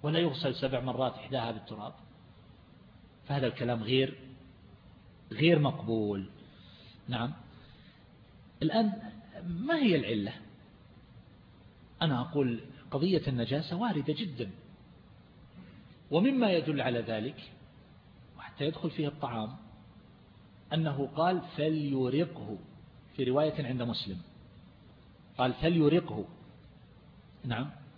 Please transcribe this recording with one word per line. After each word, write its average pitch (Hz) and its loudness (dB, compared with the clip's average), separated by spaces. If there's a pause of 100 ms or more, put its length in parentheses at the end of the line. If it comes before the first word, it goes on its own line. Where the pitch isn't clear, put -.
"ولا 151 2
يغسل 143 0
سبع 131 -2
مرات 123 -2
إحداها 120 -4
بالتراب"، 107 -10 (1300)
فهذا 139 0
الكلام 120 -2
غير، 131 2 (1120)
غير 156 6
مقبول. 110 0 (800)
نعم. 123 -2 (1300)
الآن 214 4 (540)
ما 214 0
هي 233 6
العلة؟ 107 0 (1700)
أنا 139 2
أقول 123 0 (300)
قضية 160 2
النجاسة 131 -2
واردة 160 0
جدًا، 123 -6 (1600)
ومما 226 4
يدل 151 2
على 123 0
ذلك، 113 -4 (880)
وحتى - -8
يدخل 156 -2
فيه 147 -2
الطعام، 120 -6 (1160)
أنه 143 0
قال: 170 2 (160)
"فليرقه"، 139 0 (580)
في 135 0
رواية 147 2
عند 123 -2
مسلم 104 -4 (1200)
قال: 127 4
"فليرقه". 156 4 (1200)
نعم. 123 -4 (280)